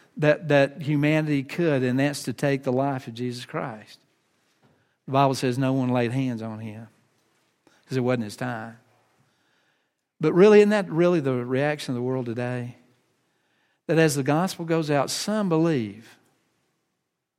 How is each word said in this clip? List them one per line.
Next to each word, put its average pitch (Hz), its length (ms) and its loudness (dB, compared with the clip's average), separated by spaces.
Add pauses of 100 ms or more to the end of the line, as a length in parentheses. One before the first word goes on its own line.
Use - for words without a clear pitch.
(180)
that, 151 300 2
that 139 340 2
humanity 147 600 0
could, 143 400 -2
and 127 160 0
that's 143 260 -2
to 123 100 -6
take 139 280 -2
the 131 100 -2
life 135 340 -4
of 117 80 -12
Jesus 123 320 -8
Christ. 127 520 -12 (1080)
The 139 60 -6
Bible 135 220 2
says 123 220 -2
no 131 160 0
one 131 160 -2
laid 123 240 0
hands 127 300 -4
on 110 180 -12
him 110 280 -14 (1000)
'cause 131 80 -6
it 127 60 0
wasn't 123 220 0
his 101 120 -12
time. 117 400 -10 (1400)
But 156 140 0
really, 208 240 10
isn't 208 120 8
that 196 200 0
really 175 300 4
the 127 240 -2
reaction 143 480 -2
of 123 40 -2
the 120 60 -4
world 127 240 -4
today? 120 500 -6 (1080)
That 160 120 2
as 156 160 4
the 139 80 -2
gospel 165 440 -2
goes 160 240 -2
out, 143 200 0
some 208 380 -4
believe, 135 680 0 (1200)